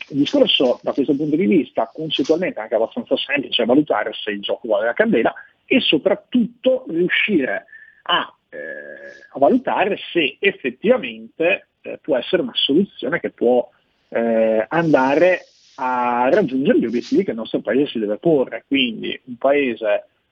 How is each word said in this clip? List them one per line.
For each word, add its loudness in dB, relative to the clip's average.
il -8
discorso 2
da -2
questo 0
punto 0
di 0
vista 0
concettualmente -2
è -6
anche -4
abbastanza -2
semplice, -2
valutare 2
se -8
il -6
gioco -6
vale 0
la 0
candela 2
e 2
soprattutto 0
riuscire -2
a, -2
eh, -14
a -12
valutare 2
se -2
effettivamente, -2
eh, -12
può 0
essere 0
una -6
soluzione 0
che -4
può, 2
eh, 0
andare 2
a 0
raggiungere 2
gli 0
obiettivi 0
che -4
il -6
nostro -6
paese 0
si -8
deve -2
porre, 0
quindi -2
un -14
paese, 0